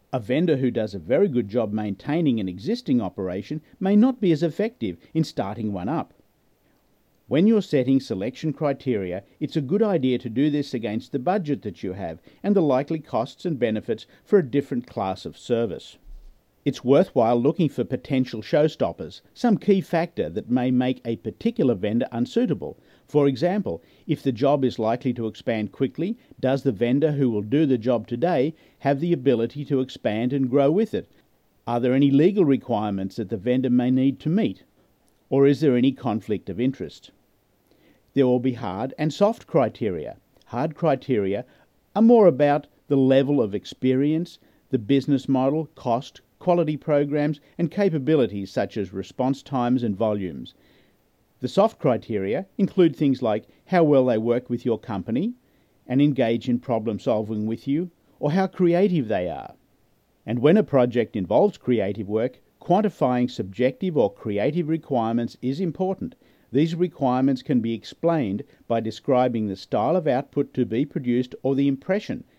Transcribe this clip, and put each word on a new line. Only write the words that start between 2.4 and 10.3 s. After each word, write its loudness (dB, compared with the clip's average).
existing -2
operation -6
may 2
not 4
be 2
as 2
effective -2
in 2
starting -6
one -6
up. -6
When 2
you're 4
setting 2
selection -6
criteria, -4
it's -6
a -2
good 0
idea 0
to -10
do 0